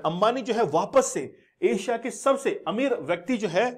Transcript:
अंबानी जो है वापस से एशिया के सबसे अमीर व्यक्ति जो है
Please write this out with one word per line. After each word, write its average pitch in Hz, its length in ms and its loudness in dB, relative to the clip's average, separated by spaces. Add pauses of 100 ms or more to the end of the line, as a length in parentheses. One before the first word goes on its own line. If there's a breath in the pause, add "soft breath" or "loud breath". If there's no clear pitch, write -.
अंबानी 214 380 0
जो 208 120 -2
है 226 160 2
वापस 202 440 2
से 139 180 -6 (300 soft breath)
एशिया 233 340 2
के 233 140 -6
सबसे 269 580 0
अमीर 240 280 0
व्यक्ति 175 400 -2
जो 202 120 -2
है 202 300 2